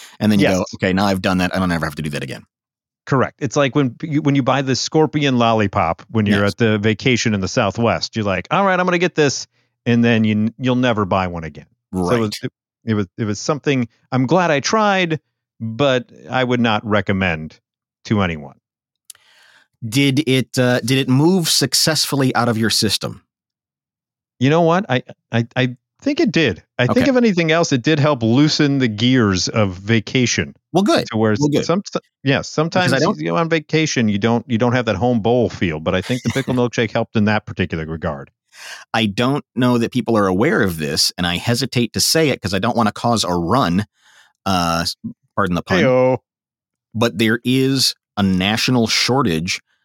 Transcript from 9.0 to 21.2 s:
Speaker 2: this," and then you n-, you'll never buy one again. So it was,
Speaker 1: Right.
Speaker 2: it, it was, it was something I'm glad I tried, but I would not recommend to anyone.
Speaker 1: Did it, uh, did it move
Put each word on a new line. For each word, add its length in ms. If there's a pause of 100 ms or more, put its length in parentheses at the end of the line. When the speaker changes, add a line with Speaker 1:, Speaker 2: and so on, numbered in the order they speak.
Speaker 2:
this," 320 (380)
and 180
then 220
you 60
n-, 260
you'll 180
never 300
buy 220
one 180
again. 220 (260)
So 60 (120)
it 80
was, 100
Speaker 1:
Right. 20 (120)
Speaker 2:
it, 80 (400)
it 40
was, 120 (100)
it 60
was 160
something 480 (240)
I'm 140
glad 260
I 80
tried, 600 (400)
but 500 (180)
I 140
would 160
not 260
recommend 760 (460)
to 160
anyone. 380 (1300)
Speaker 1:
Did 400
it, 300
uh, 220
did 180
it 120
move 400